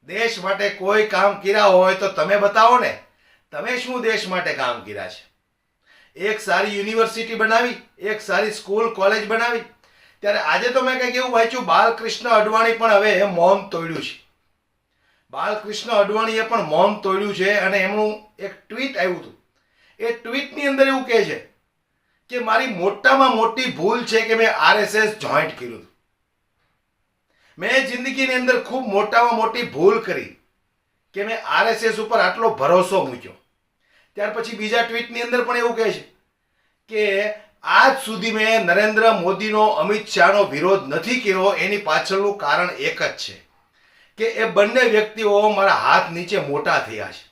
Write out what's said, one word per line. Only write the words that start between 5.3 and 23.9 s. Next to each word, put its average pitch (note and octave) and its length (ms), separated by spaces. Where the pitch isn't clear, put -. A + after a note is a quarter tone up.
એક G#3 240
સારી G3 380
યુનિવર્સિટી A3+ 560
બનાવી, A3+ 420
એક G#3 220
સારી G3+ 320
સ્કૂલ, G#3 420
કોલેજ G3+ 340
બનાવી. A#3 340
ત્યારે G#3 160
આજે F#3 320
તો B3+ 120
મેં B3+ 160
કંઈક B3 180
એવું B3+ 160
વાંચ્યું, A#3 320
બાલકૃષ્ણ A3 640
અડવાણી A3 500
પણ A3 140
હવે G3+ 320
મૌન F#3 460
તોડ્યું E3 320
છે. - 160
બાલકૃષ્ણ G#3 580
અડવાણીએ A3 520
પણ A3 320
મૌન G3+ 260
તોડ્યું G3 340
છે G3 240
અને F#3+ 200
એમનું G#3 340
એક F#3+ 140
ટ્વીટ B3 300
આવ્યું F3+ 220
હતું. - 180
એ A#3 140
ટ્વીટની C#4 540
અંદર C4+ 220
એવું C4 160
કહે A3+ 200
છે D3+ 140
કે B3 100
મારી A#3 280
મોટામાં A3+ 680
મોટી A3+ 420
ભૂલ A3+ 260